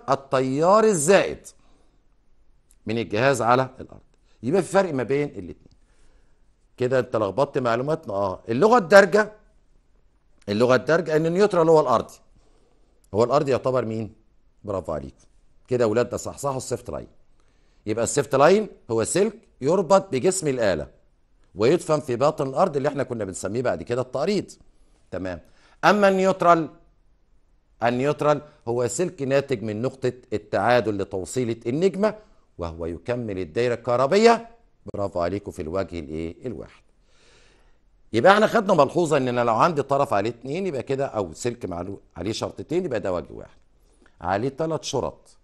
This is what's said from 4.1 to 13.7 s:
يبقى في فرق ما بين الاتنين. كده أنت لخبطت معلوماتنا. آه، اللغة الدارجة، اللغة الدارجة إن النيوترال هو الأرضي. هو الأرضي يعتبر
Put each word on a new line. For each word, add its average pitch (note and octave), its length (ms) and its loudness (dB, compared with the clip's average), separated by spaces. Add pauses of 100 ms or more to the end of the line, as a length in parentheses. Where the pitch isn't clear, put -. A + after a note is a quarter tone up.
يبقى D#3+ 200 0
في - 100 -6
فرق F#3 220 2
ما B2 80 -2
بين C#3 260 -2
الاتنين. - 460 -16 (1000)
كده B2+ 220 0
أنت A#2+ 180 -2
لخبطت G#2+ 420 -2
معلوماتنا. B2 560 -2
آه، G2 340 -4
اللغة G3 300 4
الدارجة، G3+ 540 6 (1160)
اللغة A#2+ 260 4
الدارجة D#3 420 0
إن D#3+ 100 2
النيوترال F3 420 2
هو D#3+ 120 8
الأرضي. B2+ 340 0 (1000)
هو A2 100 4
الأرضي C#3 260 0
يعتبر B2+ 340 0